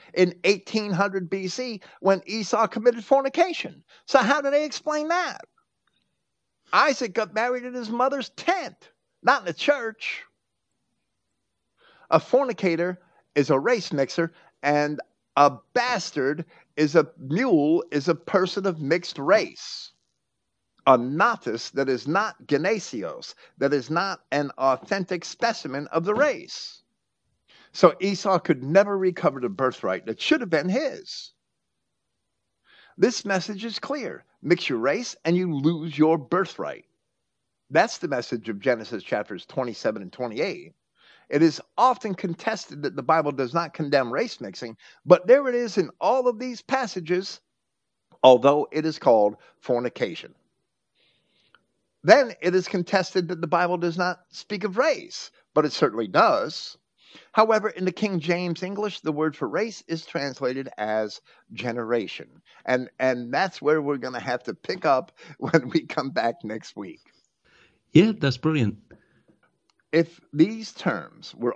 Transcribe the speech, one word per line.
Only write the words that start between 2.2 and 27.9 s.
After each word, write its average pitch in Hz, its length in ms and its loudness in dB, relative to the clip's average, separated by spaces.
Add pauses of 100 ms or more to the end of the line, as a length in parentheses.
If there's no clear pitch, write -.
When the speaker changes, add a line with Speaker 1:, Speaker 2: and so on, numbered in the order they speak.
Speaker 1:
Esau 214 400 0
committed 233 380 0
fornication. 269 800 0 (220)
So - 120 6
how 262 220 2
do 277 100 -2
they 294 140 2
explain 302 440 -4
that? 339 340 -4 (1300)
Isaac 233 420 2
got 208 200 -4
married 247 300 -2
in 247 100 -10
his 233 160 -8
mother's 247 400 -2
tent, - 600 -6 (320)
not 254 200 2
in 185 60 -10
a 165 40 -2
church. - 720 -4 (1900)
A - 80 6
fornicator 185 800 0 (360)
is 147 160 2
a 139 80 4
race 202 340 0
mixer, 160 400 0 (300)
and 147 360 2 (380)
a 143 200 6 (180)
bastard 165 720 -2 (300)
is 151 200 2
a 156 100 6 (120)
mule, 160 760 2
is 143 160 -2
a 165 60 4
person 190 520 -2
of 165 140 -4
mixed 160 380 -2
race. 151 760 0 (920)
A 131 100 8
notus 135 760 -2
that 135 180 -2
is 127 200 -2
not 185 380 -4
genesios, 139 880 -4 (240)
that 139 160 0
is 127 160 -2
not 180 300 -4 (120)
an 143 260 0
authentic 170 640 0
specimen 143 680 -4
of 165 120 0
the 208 100 0
race. - 680 -4 (920)
So 156 280 6